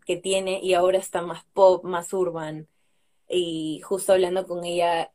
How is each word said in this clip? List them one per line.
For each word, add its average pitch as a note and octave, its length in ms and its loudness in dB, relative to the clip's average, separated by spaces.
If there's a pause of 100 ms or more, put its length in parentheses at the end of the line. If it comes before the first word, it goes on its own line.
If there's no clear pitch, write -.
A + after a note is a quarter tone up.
que B3+ 100 -2
tiene, F#3+ 460 -2
y F#3 120 2
ahora F#3 240 4
está F#3 240 -6
más E3 220 -10 (100)
pop, F#3 300 6
más F3 280 -6
urban. E3 560 -4 (600)
Y D#3+ 560 -4
justo F#3+ 300 0
hablando F#3 320 0
con F3 180 -8
ella, F3 500 0